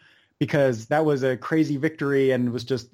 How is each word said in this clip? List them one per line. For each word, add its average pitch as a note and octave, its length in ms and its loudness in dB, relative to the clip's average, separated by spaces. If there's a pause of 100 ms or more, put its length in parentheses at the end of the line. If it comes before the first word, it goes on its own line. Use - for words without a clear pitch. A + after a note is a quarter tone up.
(400)
Because C3 460 0
that D3+ 180 2
was C#3+ 200 0
a C3 120 0
crazy D3 420 -2
victory C#3 520 0
and B2 220 0
was A#2 120 -6
just, B2 300 -6